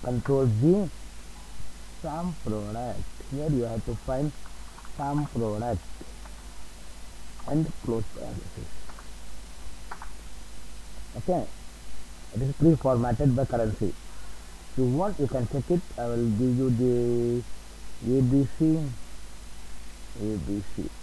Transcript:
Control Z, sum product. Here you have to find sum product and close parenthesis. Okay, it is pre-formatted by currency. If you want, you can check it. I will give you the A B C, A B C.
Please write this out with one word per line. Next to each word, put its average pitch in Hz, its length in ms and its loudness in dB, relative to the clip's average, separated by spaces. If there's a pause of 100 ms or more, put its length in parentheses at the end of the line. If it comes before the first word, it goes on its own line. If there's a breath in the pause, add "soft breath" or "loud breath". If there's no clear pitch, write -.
Control 131 420 4 (140)
Z, 175 300 6 (1120)
sum 165 320 -2 (100)
product. 107 560 -2 (300)
Here 147 180 -2
you 131 140 4
have 113 240 -2
to 120 80 -2
find 135 360 0 (680)
sum 143 300 0
product 110 540 -2 (1700)
and 156 240 2 (120)
close 113 200 0 (100)
parenthesis. - 540 -6 (2500)
Okay, 160 300 2 (880)
it 110 80 0
is 135 140 2
pre-formatted 131 760 6
by 135 120 4
currency. 110 480 2 (800)
If - 60 2
you 127 60 6
want, 160 340 2
you 139 100 2
can 123 200 0
check 139 220 -2
it. 175 100 6 (160)
I 120 120 -2
will 120 220 2
give 123 280 4
you 131 120 4
the 120 720 4 (760)
A - 20 6
B 131 260 6 (120)
C, 160 200 6 (1400)
A 107 160 0
B 101 260 -2 (140)
C. - 140 -4 (120)